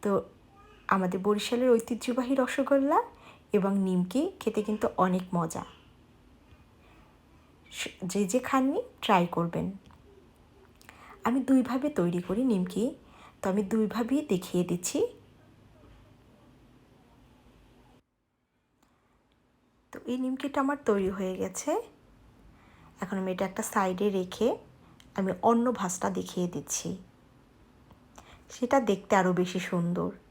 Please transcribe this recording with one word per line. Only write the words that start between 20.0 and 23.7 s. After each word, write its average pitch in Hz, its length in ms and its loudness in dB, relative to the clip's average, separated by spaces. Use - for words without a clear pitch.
এই 247 120 0
নিমকিটা 262 420 -2
আমার 277 140 0
তৈরি 196 280 4
হয়ে 185 240 -2
গেছে। 190 300 -4
এখন 190 180 -6
আমি 190 120 -4
এটা 185 160 -2
একটা 190 140 -8